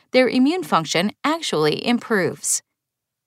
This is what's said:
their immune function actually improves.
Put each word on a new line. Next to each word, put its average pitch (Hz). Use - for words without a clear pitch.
their 254
immune 302
function 170
actually 208
improves. 220